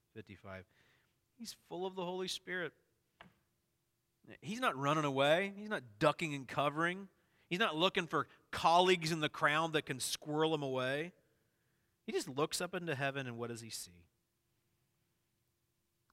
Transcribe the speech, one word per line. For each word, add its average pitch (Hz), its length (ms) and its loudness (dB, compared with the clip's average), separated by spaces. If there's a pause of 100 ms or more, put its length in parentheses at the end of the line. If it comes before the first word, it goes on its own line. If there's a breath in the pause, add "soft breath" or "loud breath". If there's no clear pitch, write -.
(140)
fifty-five. 98 500 -14 (760 soft breath)
He's 233 160 -12 (140)
full 180 180 -8
of 185 80 -8
the 185 100 -4
Holy 185 240 -6
Spirit. 180 440 -6 (1700)
He's 208 200 -8
not 208 160 0
running 147 280 2
away. 147 500 4
He's 208 140 -12
not 175 140 -4 (160)
ducking 165 360 2
and 135 140 -10
covering. 165 600 -2 (400 soft breath)
He's 180 120 -2
not 170 160 0
looking 180 300 2
for 147 220 0 (220 loud breath)
colleagues 175 640 6
in 160 80 -2
the 151 80 2
crowd 156 460 2
that 147 100 2
can 131 160 -6
squirrel 156 540 0
him 147 80 -2
away. 135 500 -2 (920)
He - 60 -8
just 370 140 -2
looks 147 360 -2
up 175 120 -8
into 170 200 -4
heaven, 139 320 -2
and 117 100 -8
what 117 140 -6
does 113 100 -10
he 113 80 -16
see? 87 380 -14 (2000)